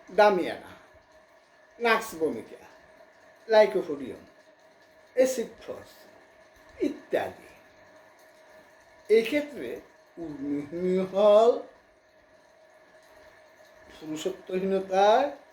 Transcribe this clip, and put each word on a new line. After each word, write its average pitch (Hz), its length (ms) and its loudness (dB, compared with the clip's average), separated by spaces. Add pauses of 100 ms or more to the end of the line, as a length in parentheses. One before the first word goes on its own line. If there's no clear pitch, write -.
(160)
ডামিয়ানা, 185 600 2 (1120)
নাক্স 220 260 0
ভোমিকা, 143 500 -6 (840)
লাইকোপোডিয়াম, 165 760 2 (880)
অ্যাসিড 254 320 0 (140)
ফ্রস - 460 -18 (760)
ইত্যাদি। - 640 -6 (1700)
এক্ষেত্রে 220 600 -4 (380)
উর্মিহল 185 1400 0 (2500)
পুরুষত্বহীনতার 190 1400 0 (160)